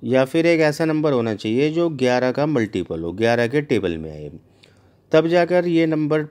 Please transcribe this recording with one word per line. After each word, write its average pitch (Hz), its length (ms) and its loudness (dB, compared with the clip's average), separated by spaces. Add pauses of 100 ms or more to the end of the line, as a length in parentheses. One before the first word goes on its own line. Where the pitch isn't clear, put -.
या 127 240 2
फिर 165 200 0
एक 170 140 4
ऐसा 156 260 2
नंबर 156 280 0
होना 117 220 0
चाहिए 120 340 0
जो 170 200 0
ग्यारह 123 420 0
का 139 140 0
मल्टीपल 101 580 -2
हो, 85 80 -4
ग्यारह 117 360 2
के 143 140 -2
टेबल 95 360 -2
में 80 140 -10
आए, 76 200 -14 (800)
तब 156 160 4
जाकर 175 400 2
ये 165 180 2
नंबर 156 460 0